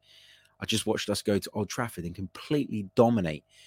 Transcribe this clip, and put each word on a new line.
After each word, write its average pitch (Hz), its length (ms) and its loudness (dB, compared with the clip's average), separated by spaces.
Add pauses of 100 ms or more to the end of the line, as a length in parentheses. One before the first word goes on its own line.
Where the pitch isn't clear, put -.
(600)
I 98 60 -8
just 110 200 -2
watched 107 220 -2
us 101 140 -2
go 101 160 2
to - 160 -6
Old 104 160 -2
Trafford 113 340 -6
and 85 100 -6
completely 107 800 -4
dominate 104 480 4 (240)